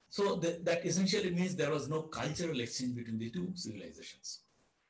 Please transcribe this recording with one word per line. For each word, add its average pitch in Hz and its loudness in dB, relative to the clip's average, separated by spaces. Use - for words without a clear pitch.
So 196 2
th-, 170 0
that 170 2
essentially 185 4
means 180 2
there 147 2
was 139 0
no 156 0
cultural 151 -2
exchange 123 -2
between 113 -4
the 117 -4
two 180 -2
civilizations. - -10